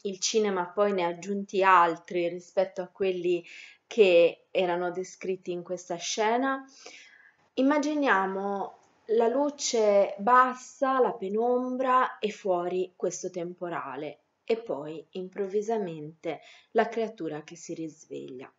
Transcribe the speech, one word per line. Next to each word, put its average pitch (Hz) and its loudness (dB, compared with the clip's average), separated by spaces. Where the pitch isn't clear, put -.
il 190 -6
cinema 196 0
poi 208 0
ne 185 0
ha 175 2
aggiunti 190 -4
altri 175 4
rispetto 190 -4
a 180 -10
quelli 180 -2
che 175 6
erano 180 0
descritti 185 -8
in 175 -6
questa 180 -8
scena. 247 -2
Immaginiamo 214 0
la 226 4
luce 226 2
bassa, 254 2
la 427 2
penombra 247 0
e 208 -2
fuori 185 -2
questo 185 -6
temporale 165 -8
e 226 0
poi 156 -8
improvvisamente 185 -6
la 220 2
creatura 170 -6
che 170 -18
si - -12
risveglia. 139 -12